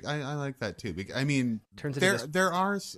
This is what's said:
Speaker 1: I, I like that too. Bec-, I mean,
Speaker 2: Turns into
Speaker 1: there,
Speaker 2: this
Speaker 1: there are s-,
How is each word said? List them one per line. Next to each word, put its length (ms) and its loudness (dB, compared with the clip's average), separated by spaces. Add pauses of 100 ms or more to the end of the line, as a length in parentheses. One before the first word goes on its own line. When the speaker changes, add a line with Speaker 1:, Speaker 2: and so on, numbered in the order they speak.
Speaker 1:
I, 140 -2
I 140 -4
like 240 -4
that 180 -2
too. 160 -4
Bec-, 220 -6
I 80 2
mean, 380 2 (140)
Speaker 2:
Turns 220 -4
into 80 4
Speaker 1:
there, 140 4
Speaker 2:
this 80 -6
Speaker 1:
there 260 4
are 220 2
s-, 220 -8